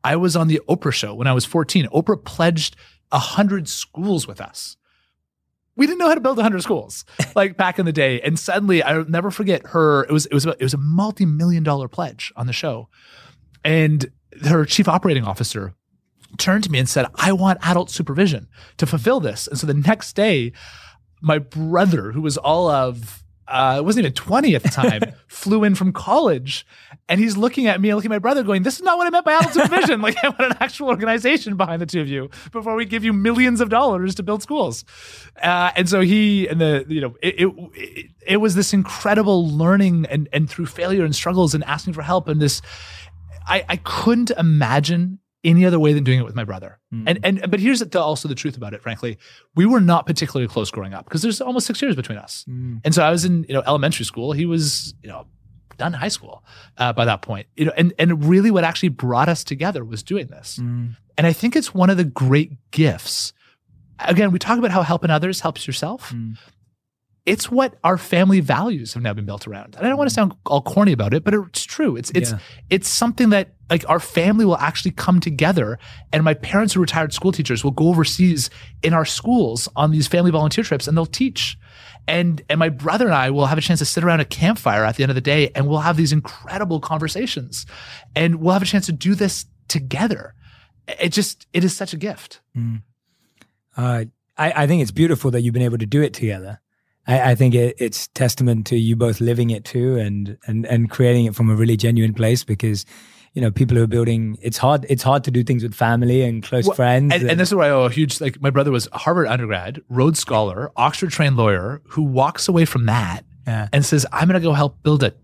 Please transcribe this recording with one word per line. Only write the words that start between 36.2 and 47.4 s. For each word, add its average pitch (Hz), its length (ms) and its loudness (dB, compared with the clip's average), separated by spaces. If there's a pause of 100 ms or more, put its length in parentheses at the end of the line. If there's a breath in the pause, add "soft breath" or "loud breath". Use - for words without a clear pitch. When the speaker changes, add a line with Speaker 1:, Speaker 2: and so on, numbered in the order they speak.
Speaker 1:
and 160 140 -2
the, 147 260 2
you 156 140 -2
know, 123 200 -6
it, 175 200 -2
it, 185 120 2 (220)
it, - 300 -16 (200)
it 190 120 2
was 214 180 2
this 196 180 2
incredible 196 760 2
learning 170 600 4
and, 143 220 -2
and 147 180 0
through - 180 -6
failure 185 360 -2
and 151 120 0
struggles 180 380 0
and 151 120 -2
asking 151 280 -6
for 156 80 -10
help 175 280 -2
and 151 120 0
this, 143 200 0 (840 loud breath)
I, 185 200 0
I 175 100 -2
couldn't - 540 0
imagine 160 880 2 (240)
any 170 220 6
other 175 140 4
way 151 120 4
than 147 140 2
doing 131 140 2
it 123 40 -2
with 110 120 -10
my 113 100 -6
brother. 95 340 -14 (140)
Speaker 2:
Mm. 113 140 -8
Speaker 1:
And, 180 180 0
and, 185 260 -2